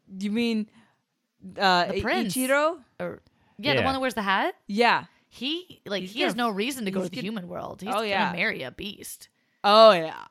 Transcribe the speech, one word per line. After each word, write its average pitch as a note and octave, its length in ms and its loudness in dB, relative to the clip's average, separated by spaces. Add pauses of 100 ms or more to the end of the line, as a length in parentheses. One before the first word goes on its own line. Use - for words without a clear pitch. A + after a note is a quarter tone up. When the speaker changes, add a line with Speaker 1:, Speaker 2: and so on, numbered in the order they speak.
(180)
Speaker 1:
You G3+ 140 -4
mean, A3 360 -2 (920)
uh, F3+ 280 4
Speaker 2:
The F#3+ 100 -4
Speaker 1:
I-, G3 60 -2
Speaker 2:
prince. A3+ 320 -2
Speaker 1:
Ichiro? C#4+ 440 0 (200)
Speaker 2:
Or, F3 240 -10 (360)
yeah, C4+ 160 -2
the B3+ 60 2
Speaker 3:
Yeah. G3+ 40 0
Speaker 2:
one C4+ 100 0
that C4+ 60 -4
wears C4 140 -2
the A3 80 -4
hat. G3+ 320 0 (120)
Speaker 1:
Yeah. G3+ 380 2 (240)
Speaker 2:
He, D#4+ 580 -10
like, G3 160 -6
Speaker 1:
He's F#3 100 -12
Speaker 2:
he A#3+ 100 -8
has F4+ 120 0
Speaker 1:
gonna, A#3+ 140 -2
Speaker 2:
no G#3+ 60 -4
reason A#3+ 320 -4
to F#3+ 40 -2
go F#3+ 100 -2
Speaker 1:
he's F#3 80 -4
Speaker 2:
to - 20 -10
the G3 80 -12
Speaker 1:
gonna, B3 80 -6
Speaker 2:
human G3 220 -8
world. - 320 -12
He's G3 100 -10
Speaker 1:
oh, G#3+ 80 -2
Speaker 2:
gonna A3+ 100 -2
Speaker 1:
yeah. F#3 240 0
Speaker 2:
marry F#3+ 320 -4
a B2+ 80 -10
beast. - 560 -16 (340)
Speaker 1:
Oh, G#3+ 300 10
yeah. D#3+ 380 -2